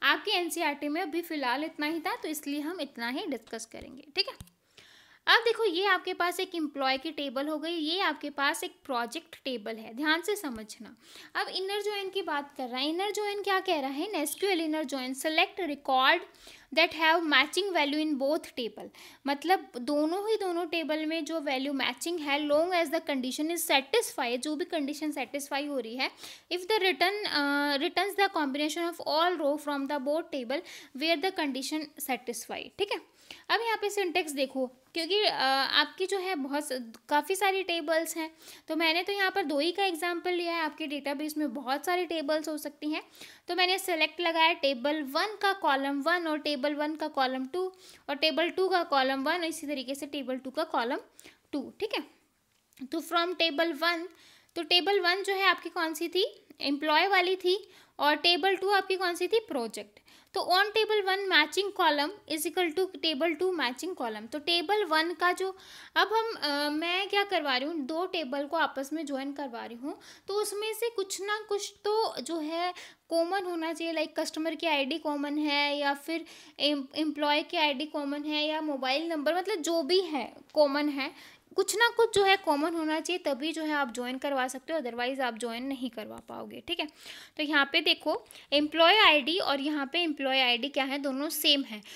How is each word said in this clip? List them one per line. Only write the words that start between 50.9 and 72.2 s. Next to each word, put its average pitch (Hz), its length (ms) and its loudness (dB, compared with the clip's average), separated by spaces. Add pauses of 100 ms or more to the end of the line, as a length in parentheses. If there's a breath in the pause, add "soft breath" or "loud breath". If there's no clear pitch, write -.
टू, 262 280 -6
ठीक 427 140 -2
है। 349 100 -2 (840)
तो 330 140 -4
from 339 400 -2
table 330 380 2
one, 339 280 0 (480 soft breath)
तो 339 80 -4
टेबल 349 380 4
वन 359 220 2
जो 392 120 0
है 381 80 0
आपकी 349 260 4
कौन 330 260 -2
सी 339 140 -4
थी? 381 380 -2 (140)
एम्प्लॉय 302 460 2
वाली 381 300 4
थी। 381 340 0 (280 loud breath)
और 294 180 4
टेबल 349 400 4
टू 370 120 -2
आपकी 381 280 2
कौन 359 180 -2
सी 349 140 -2
थी? 440 120 4
प्रोजेक्ट। 233 580 -8 (360 soft breath)
तो 392 60 -2
on 370 260 4
table 427 400 2
one 381 260 0
matching 311 380 4 (100)
column 302 300 4 (220)
is 311 200 -2
equal 349 260 0
to 370 260 -2
table 311 380 0
two 370 180 0
matching 277 420 -4
column। 220 280 -8
तो 302 80 -6
टेबल 339 460 0
वन 320 280 2
का 349 200 2
जो, 370 240 -4 (400 loud breath)
अब 370 160 4
हम, 453 220 0
अ, 294 360 -2
मैं 349 380 -2
क्या 403 160 2
करवा 311 320 0
रही 262 120 -2
हूँ, 339 100 -4
दो 320 280 -2
टेबल 294 400 -4
को 311 100 -4
आपस 277 360 0
में 311 140 -4
ज्वाइन 277 260 -6
करवा 233 340 -8
रही 226 100 -12
हूँ, 285 240 -8 (280 loud breath)
तो 381 60 -2
उसमें 415 400 -2
से 466 160 -2
कुछ 392 320 -6
ना 415 260 -2
कुछ 403 260 -4 (100)
तो 427 360 0